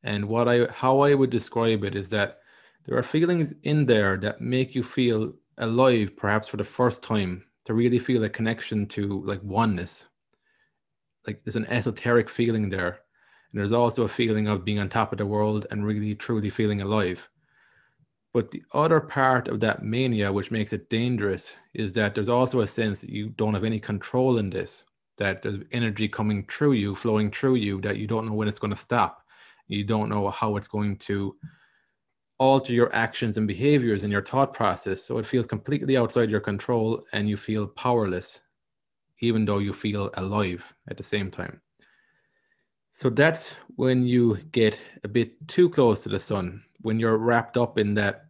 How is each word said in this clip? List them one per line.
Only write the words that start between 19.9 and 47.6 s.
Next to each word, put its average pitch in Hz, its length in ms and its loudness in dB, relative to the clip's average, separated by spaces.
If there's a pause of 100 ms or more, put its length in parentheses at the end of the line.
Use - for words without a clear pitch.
which 98 180 -2
makes 110 220 -2
it 104 160 -8
dangerous, 110 680 -2 (200)
is 101 200 -4
that 104 200 2
there's 113 160 0
also 123 300 2
a 104 60 2
sense 107 340 -2
that - 100 -14
you 107 180 -6
don't 107 260 0
have 95 80 0
any 110 160 -2
control 123 600 0
in 104 120 -2
this, 90 340 -8 (340)
that 98 240 -2
there's 101 280 -6
energy 110 380 -2
coming 104 420 -2
through 147 220 2
you, 101 240 0
flowing 107 340 0
through 131 260 0
you, 101 260 -2
that 101 160 -4
you 104 100 -6
don't 113 180 -4
know 107 60 -6
when 107 160 -2
it's 101 100 -6
gonna 101 160 -4
stop. - 480 -2 (500)
You 101 120 -4
don't 107 240 -2
know 104 200 0
how 104 280 -2
it's 101 120 -8
going 104 300 -2
to 98 380 -6 (1000)
alter 131 340 4
your 120 220 4
actions 110 440 -2
and 107 80 2
behaviors 113 560 2
and 104 100 -2
your 101 100 0
thought 135 300 0
process. 95 500 -2
So 120 160 -6
it 107 80 -6
feels 120 200 0
completely 131 500 -2
outside 117 340 2
your 104 100 0
control 110 720 -2
and 104 160 0
you 104 80 0
feel 107 300 -4
powerless, 104 760 -2 (800)
even 110 240 2
though 101 140 0
you 101 140 -2
feel 101 420 -4
alive 95 600 -4 (140)
at 104 80 -10
the 101 60 -16
same 101 280 -4
time. - 300 -10 (1300)
So - 160 -2
that's 147 480 2 (200)
when 127 280 2
you 120 320 4 (140)
get 110 280 4 (260)
a 107 40 -6
bit 117 400 -2
too 180 220 4
close 120 320 4
to 107 80 -8
the 98 100 -2
sun, 95 420 -4 (200)
when 113 180 -2
you're 113 160 2
wrapped 117 400 2
up 120 220 0